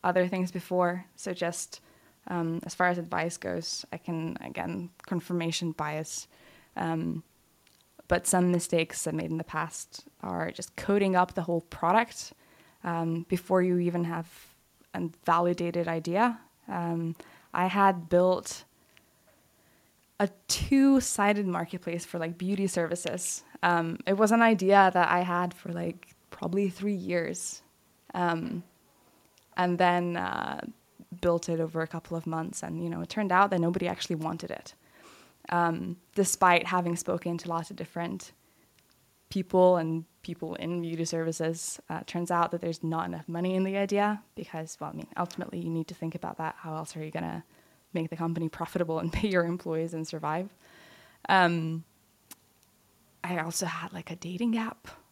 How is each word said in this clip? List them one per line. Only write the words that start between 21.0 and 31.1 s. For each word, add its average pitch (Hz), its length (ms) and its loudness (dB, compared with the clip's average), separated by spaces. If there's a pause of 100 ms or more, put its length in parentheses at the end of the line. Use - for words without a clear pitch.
marketplace 175 580 -4
for, - 140 -8
like, 165 180 -4
beauty 196 300 0
services. 175 800 -2 (180)
Um, 170 420 2
it 196 100 2
was 214 180 6
an 233 100 6
idea 196 500 8
that 175 160 4
I 180 120 4
had 180 340 0
for, - 160 -12
like, 170 380 -6 (220)
probably 190 400 -2
three 202 240 -2
years, 175 680 -4 (520)
um, 170 500 -2 (920)
and 180 220 2
then, 175 380 4
uh, - 460 -4 (580)